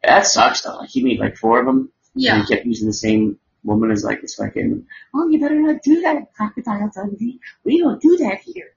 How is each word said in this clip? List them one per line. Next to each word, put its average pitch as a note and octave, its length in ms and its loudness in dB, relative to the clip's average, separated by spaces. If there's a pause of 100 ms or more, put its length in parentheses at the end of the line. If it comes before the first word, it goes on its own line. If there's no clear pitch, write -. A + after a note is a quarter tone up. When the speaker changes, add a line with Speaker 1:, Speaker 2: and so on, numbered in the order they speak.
Speaker 1:
That G3 220 4
sucks - 360 2
though. - 160 -12
Like, - 120 -16
he B2 140 -2
made, B2 160 0
like, G#2+ 180 -4
four A#2 240 2
of B2+ 60 0
'em. C3 240 0 (240)
Speaker 2:
Yeah. F#3+ 200 0
Speaker 1:
And G#2 120 2
he A#2+ 80 0
kept - 100 -6
using A2 220 -2
the G#2+ 60 -2
same A2 440 0 (260)
woman G#2+ 280 0
as, G2+ 120 -2
like, A2 180 -4
this - 140 -16
fucking, - 500 -4 (280)
"Oh, D#4+ 160 0
you D#4 100 4
better D4 200 0
not D#4 240 0
do D#4+ 180 4
that, D#4 320 -2
Crocodile G#3+ 600 -6
Dundee. G#3 460 -8 (240)
We D#4 160 2
don't C#4 220 0
do E4+ 160 6
that G#3+ 240 -2
here." - 360 -16